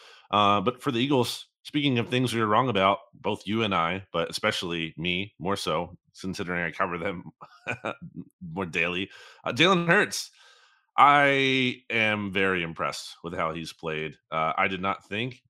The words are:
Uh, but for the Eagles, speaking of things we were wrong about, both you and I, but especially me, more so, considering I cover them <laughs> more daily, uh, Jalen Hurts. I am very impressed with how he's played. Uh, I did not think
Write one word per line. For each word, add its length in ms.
Uh, 300
but 200
for 120
the 60
Eagles, 500
speaking 340
of 100
things 240
we 80
were 60
wrong 220
about, 300
both 340
you 160
and 120
I, 380
but 180
especially 680
me, 420
more 180
so, 400
considering 420
I 80
cover 280
them 340
<laughs> 840
more 140
daily, 440
uh, 80
Jalen 360
Hurts. 420
I 960
am 420
very 300
impressed 640
with 100
how 200
he's 180
played. 440
Uh, 260
I 120
did 140
not 260
think 420